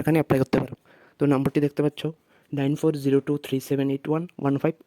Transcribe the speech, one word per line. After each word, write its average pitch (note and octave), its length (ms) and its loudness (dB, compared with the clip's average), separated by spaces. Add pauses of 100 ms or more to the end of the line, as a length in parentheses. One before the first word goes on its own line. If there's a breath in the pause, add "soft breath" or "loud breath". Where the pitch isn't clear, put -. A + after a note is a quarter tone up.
এখানে D#3 180 2
অ্যাপ্লাই C#3 240 2
করতে - 180 -2
পারো। - 140 -10 (420 soft breath)
তো D3 60 0 (100)
নম্বরটি C#3 320 2
দেখতে C#3+ 200 -2
পাচ্ছ, - 160 -4 (500 soft breath)
নাইন C#3 280 0
ফোর D#3 120 2 (120)
জিরো C#3 140 2 (100)
টু D3 60 0 (120)
থ্রি C3+ 120 -2 (120)
সেভেন C#3 240 0
এইট C#3 180 -6
ওয়ান E3 120 0 (180)
ওয়ান C#3 200 0
ফাইভ D#3+ 140 0 (120)